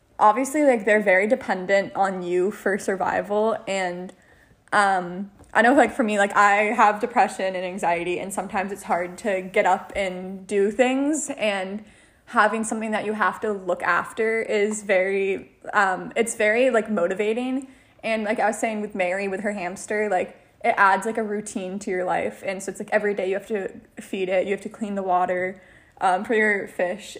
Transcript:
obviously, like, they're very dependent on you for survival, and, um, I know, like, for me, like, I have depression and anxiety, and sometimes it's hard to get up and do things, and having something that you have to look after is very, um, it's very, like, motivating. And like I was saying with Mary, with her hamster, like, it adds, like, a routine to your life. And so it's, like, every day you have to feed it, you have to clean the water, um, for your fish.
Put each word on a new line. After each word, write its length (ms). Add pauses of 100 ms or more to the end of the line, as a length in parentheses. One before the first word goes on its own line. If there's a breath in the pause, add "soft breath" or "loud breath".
(180)
obviously, 460
like, 220
they're 160
very 260
dependent 640
on 300
you 280
for 260
survival, 800 (100)
and, 460 (580 soft breath)
um, 580 (240)
I 80
know, 120
like, 180
for 120
me, 140
like, 200
I 360
have 280
depression 520
and 120
anxiety, 520
and 160
sometimes 380
it's 120
hard 360
to 220
get 240
up 280
and 540
do 240
things, 640
and 460 (440 loud breath)
having 360
something 280
that 140
you 60
have 300
to 100
look 320
after 580
is 420
very, 680 (220)
um, 420
it's 200
very, 340
like, 200
motivating. 800 (380 loud breath)
And 180
like 160
I 80
was 120
saying 220
with 140
Mary, 320
with 140
her 100
hamster, 580
like, 280 (260 soft breath)
it 140
adds, 280
like, 120
a 60
routine 560
to 100
your 140
life. 420
And 160
so 100
it's, 100
like, 100
every 220
day 160
you 60
have 120
to 240 (300)
feed 260
it, 180
you 60
have 100
to 80
clean 260
the 60
water, 600 (400 loud breath)
um, 240
for 100
your 320
fish. 520